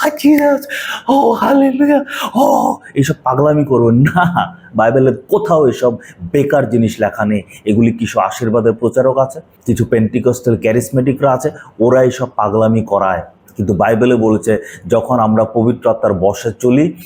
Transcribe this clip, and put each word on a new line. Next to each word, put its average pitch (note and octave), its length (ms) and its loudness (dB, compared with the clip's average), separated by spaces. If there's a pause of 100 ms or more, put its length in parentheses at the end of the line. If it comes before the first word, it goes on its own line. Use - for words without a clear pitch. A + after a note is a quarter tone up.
"আ, D4 140 0
জিসাস, C#4+ 480 2 (420)
ও C4 240 2
হালেলুয়া, C#4 720 2 (300)
ও," - 420 0 (180)
এইসব C#3 200 0 (100)
পাগলামি D3 400 0
করবেন A#2+ 300 2
না। D3 640 0 (200)
বাইবেলে A#2+ 360 2 (160)
কোথাও D#3 400 2
এসব A#2 280 -2 (360)
বেকার C3 380 0
জিনিস A2+ 300 0
লেখা G#2+ 240 -2
নেই। G#2 180 -2 (220)
এগুলি A2+ 280 2
কিছু A2+ 280 -4
আশীর্বাদের A2 520 0
প্রচারক B2+ 460 0
আছে, C3 220 -4 (260)
কিছু A2+ 180 0
পেন্টিকস্টাল A2+ 720 0
ক্যারিসমেটিকরা B2 760 0
আছে, B2+ 180 -2 (300)
ওরা B2 220 4
এইসব B2+ 340 -2
পাগলামি A2 460 0
করায়। F#2+ 400 -2 (340)
কিন্তু G#2 180 -2
বাইবেলে A2+ 420 2
বলেছে, G#2+ 420 0 (280)
যখন A#2 320 0
আমরা A2 260 2
পবিত্র A#2+ 460 0
আত্মার G#2+ 240 0
বশে G2+ 440 -2
চলি, C#3 360 2 (120)